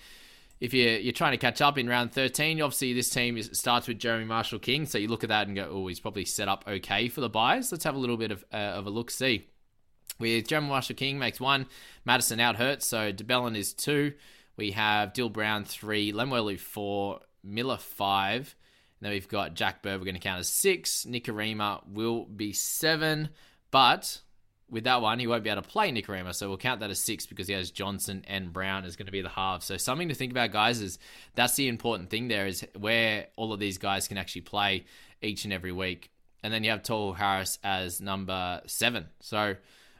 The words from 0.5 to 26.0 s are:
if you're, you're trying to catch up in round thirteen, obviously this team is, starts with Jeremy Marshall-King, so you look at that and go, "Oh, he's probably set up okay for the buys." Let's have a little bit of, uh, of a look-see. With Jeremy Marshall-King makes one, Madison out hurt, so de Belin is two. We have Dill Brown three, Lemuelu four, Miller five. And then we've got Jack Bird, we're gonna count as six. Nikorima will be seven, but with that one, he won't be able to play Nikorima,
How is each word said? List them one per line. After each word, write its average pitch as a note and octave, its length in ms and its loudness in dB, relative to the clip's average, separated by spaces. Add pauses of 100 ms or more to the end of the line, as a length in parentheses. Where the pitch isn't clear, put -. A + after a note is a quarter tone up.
if B2 120 -4
you're, A#2+ 240 6
you're A2+ 160 0
trying D3+ 200 2
to A#2+ 40 2
catch A#2+ 240 2
up C#3+ 160 6
in A#2+ 120 0
round A#2+ 220 2
thirteen, D3 500 2
obviously C3 340 0
this B2 160 0
team A#2+ 260 0
is, G#2+ 160 -6
starts A#2+ 340 2
with A2+ 120 -4
Jeremy A2+ 260 0
Marshall-King, A2+ 640 0
so - 100 -2
you G#2+ 120 0
look A2+ 140 -2
at A2+ 60 0
that G#2+ 180 4
and G2+ 80 -4
go, F#2+ 160 -4
"Oh, F#2+ 160 -4
he's F2+ 140 -6
probably G2+ 240 -6
set G2+ 240 -2
up G2 180 0
okay G2+ 420 0
for C3 120 -8
the A#2+ 80 0
buys." B2+ 420 2
Let's E3+ 140 -4
have D3 100 0
a C3+ 40 -6
little A#2+ 180 0
bit A2 160 -2
of, F#2+ 180 -10
uh, A2 60 -6
of G2+ 300 -4
a G#2 40 -4
look-see. A#2 560 0 (720)
With A#2 300 2
Jeremy D3+ 200 2
Marshall-King C3+ 500 -2
makes A#2 200 0
one, C3+ 280 2 (400)
Madison A#2+ 340 4
out A#2 160 6
hurt, C3+ 260 2
so G#2+ 300 0
de G2+ 120 -10
Belin A#2+ 320 2
is G2 180 -2
two. C#3+ 400 2 (420)
We G#2+ 140 -2
have G#2 420 2
Dill B2 160 0
Brown G#2+ 360 0
three, G#2+ 480 0
Lemuelu A2 460 0
four, G2+ 640 -2 (240)
Miller A2+ 320 -2
five. G2 800 0 (420)
And G2+ 80 -8
then G#2 60 -2
we've G2 160 -2
got F#2 260 -2
Jack G2 280 -2
Bird, G2 180 -2
we're F#2 60 -8
gonna F#2 120 -4
count F#2 220 -4
as F2 80 -4
six. - 600 2
Nikorima G#2+ 800 -4
will A2+ 380 0
be G#2 300 -6
seven, D#3 760 0 (420)
but C3+ 520 6 (460)
with A2+ 160 -4
that B2+ 180 4
one, A2 160 2
he B2 80 -2
won't A#2 160 2
be G#2+ 80 0
able G2+ 120 0
to - 60 -20
play G#3 220 0
Nikorima, F#2+ 420 -4